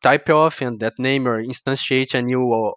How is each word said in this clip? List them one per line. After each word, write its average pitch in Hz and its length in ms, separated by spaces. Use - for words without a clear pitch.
type 143 280
off 156 320
and 120 180
that 110 180
name 131 300
or 113 160
instantiate 131 680
a 123 80
new, 127 280
uh, 113 260